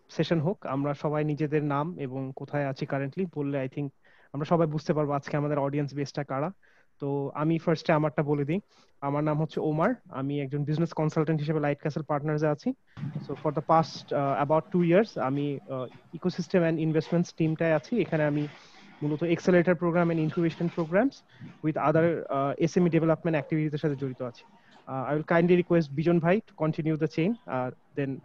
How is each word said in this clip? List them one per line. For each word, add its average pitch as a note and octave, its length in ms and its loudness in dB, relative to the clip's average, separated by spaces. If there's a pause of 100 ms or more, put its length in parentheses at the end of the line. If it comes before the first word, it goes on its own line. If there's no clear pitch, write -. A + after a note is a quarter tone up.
session E3 320 0
হোক। F3 260 -2
আমরা C#3 280 -2
সবাই D3+ 300 -2
নিজেদের D3+ 400 0
নাম D3+ 340 -2
এবং C3 380 -6
কোথায় C#3+ 300 -4
আছি C3+ 200 -6
currently C#3 480 -4
বললে, C#3 300 -2
I C3 40 -6
think C#3+ 220 -6 (420)
আমরা C#3+ 120 -4
সবাই E3 220 4
বুঝতে D3+ 280 -2
পারবো D3 180 0
আজকে C#3+ 240 -4
আমাদের D3 220 0
audience C#3 360 -2
বেসটা C#3+ 300 -6
কারা। C#3 280 -4 (480)
তো C#3 340 -2
আমি D#3+ 240 2
ফার্স্টে E3 340 2
আমারটা D3+ 300 2
বলে D3 220 0
দিই। D#3+ 160 -2 (400)
আমার C#3+ 240 -2
নাম D3+ 180 0
হচ্ছে D3+ 180 -4
ওমার, D#3 340 2 (160)
আমি C#3 300 -4
একজন C#3+ 240 -4
business D#3 280 0
consultant D#3 480 0
হিসেবে D#3 200 -2
লাইট D3 200 0
ক্যাসেল D#3 220 -4
পার্টনার্সে D3+ 440 -2
আছি। D3+ 260 -2 (560)
So D3 60 -8
for D3+ 200 -2
the D3+ 140 -2
past, - 440 2
uh, C#3 360 0
about D#3+ 280 0
two F3 160 4
years G3 280 4
আমি, C#3 460 -2
uh, C3 520 -10
ecosystem F3+ 420 0 (100)
and D#3+ 80 0 (120)
investments E3 460 0
টিমটায় D#3+ 380 2
আছি। G#3+ 260 0
এখানে D#3 240 0
আমি D3 220 0 (560)
মূলত D3+ 200 -2
accelerator F3 520 4
program E3+ 320 2
and E3 120 0
incubation E3 580 0
programs F3+ 380 2 (500)
with D#3 120 0
other, D#3 480 2
uh, C#3 340 -2
এসএমই E3+ 320 2
development D#3+ 440 2
activities-এর D3+ 440 -2
সাথে D3 180 -2
জড়িত C3 260 -6
আছি। B2 220 -12 (420)
Uh, C3 260 -6
I D#3 60 0
will D#3 100 -6
kindly F3 340 6
request D#3+ 320 2
বিজন E3 240 2
ভাই F3 300 2
to - 160 -6
continue D#3 320 0
the D#3 120 -2
chain, E3 220 0
uh, B2+ 440 -6 (220)
then C#3 280 -4